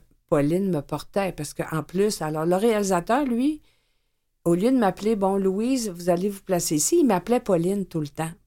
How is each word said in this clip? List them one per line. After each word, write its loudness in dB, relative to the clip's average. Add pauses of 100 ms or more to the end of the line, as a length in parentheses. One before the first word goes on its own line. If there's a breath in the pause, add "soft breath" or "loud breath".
(280)
Pauline 2
me 0
portait -6
parce -10
qu'en -4
plus, -2
alors -4
le 4
réalisateur, 2
lui, -2 (840)
au 2
lieu 2
de 4
m'appeler, « 2
Bon, 0
Louise, 0
vous -2
allez 0
vous -8
placer -2
ici », 2
il 4
m'appelait 2
Pauline 0
tout -6
le -6
temps. -8 (160)